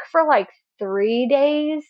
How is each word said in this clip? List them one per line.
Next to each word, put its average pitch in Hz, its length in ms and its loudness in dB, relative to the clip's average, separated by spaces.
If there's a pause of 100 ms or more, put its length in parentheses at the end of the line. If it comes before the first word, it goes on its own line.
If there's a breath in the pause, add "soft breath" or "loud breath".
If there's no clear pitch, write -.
(120)
for, 320 140 2
like, 233 240 2 (300)
three 214 480 -2
days, 302 640 0